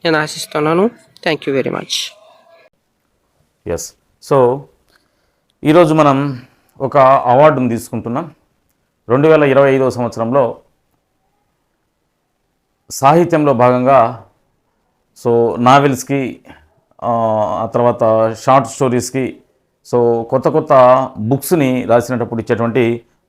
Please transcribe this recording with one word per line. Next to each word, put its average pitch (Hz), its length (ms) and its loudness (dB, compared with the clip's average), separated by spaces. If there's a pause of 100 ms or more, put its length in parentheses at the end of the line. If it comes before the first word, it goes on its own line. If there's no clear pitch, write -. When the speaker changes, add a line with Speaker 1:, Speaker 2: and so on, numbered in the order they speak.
Speaker 1:
నేను 160 140 0
ఆశిస్తున్నాను. 160 720 -4 (340)
Thank 156 240 -4
you 139 120 -4
very - 180 -6
much. - 160 -10 (1700)
Speaker 2:
ఎస్. 85 260 -10 (320)
So, 135 360 0 (1040)
ఈరోజు 156 300 4
మనం 139 480 0 (380)
ఒక 135 160 -4 (360)
అవార్డును 135 360 2
తీసుకుంటున్నాం. 117 600 -8 (760)
రెండు 139 200 2
వేల 151 140 4
ఇరవై 135 320 2
ఐదవ 131 160 0
సంవత్సరంలో 120 680 -4 (2250)
సాహిత్యంలో 151 600 2
భాగంగా, 123 720 2 (1000)
so, 117 340 0
నావెల్స్కి, 135 840 0 (640)
ఆ, 120 80 -4 (500)
ఆ 113 40 -4
తర్వాత 113 680 0 (100)
షార్ట్ 131 240 2
స్టోరీస్కి, 123 680 -4 (500)
so, 117 380 0
కొత్త 131 240 -2
కొత్త 151 240 -2 (460)
బుక్స్ని 127 680 -2
రాసినప్పుడు 117 560 -2
ఇచ్చేటువంటి 117 600 -2 (260)